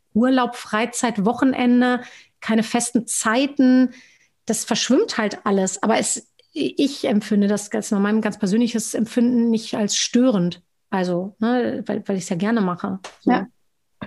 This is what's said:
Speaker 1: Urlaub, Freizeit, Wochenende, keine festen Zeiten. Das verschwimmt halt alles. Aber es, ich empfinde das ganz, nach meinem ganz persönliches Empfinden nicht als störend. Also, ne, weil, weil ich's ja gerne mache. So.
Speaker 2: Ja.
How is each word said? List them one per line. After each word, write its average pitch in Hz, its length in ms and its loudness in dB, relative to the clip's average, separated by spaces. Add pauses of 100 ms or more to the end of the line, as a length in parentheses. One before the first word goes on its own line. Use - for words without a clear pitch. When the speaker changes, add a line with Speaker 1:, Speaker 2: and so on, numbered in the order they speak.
(140)
Speaker 1:
Urlaub, 247 440 2
Freizeit, 226 680 -2
Wochenende, 247 800 2 (400)
keine 220 220 0
festen 233 440 -2
Zeiten. 254 840 2 (520)
Das - 200 -4
verschwimmt 262 520 0
halt 208 280 -4
alles. 190 380 0
Aber 214 160 2
es, - 280 -4 (240)
ich - 560 -2
empfinde 208 400 2
das 202 220 -2
ganz, 214 220 -6
nach 202 80 0
meinem 208 200 2
ganz 214 200 -4
persönliches 220 540 0
Empfinden 233 580 0
nicht 226 260 -2
als 208 180 -2
störend. 208 680 0 (280)
Also, 185 500 -2
ne, 233 460 -2
weil, - 220 -4
weil 196 100 -2
ich's 175 100 -8
ja 185 80 -4
gerne 214 240 0
mache. 190 400 -2 (220)
So. 247 100 2
Speaker 2:
Ja. 196 140 0 (600)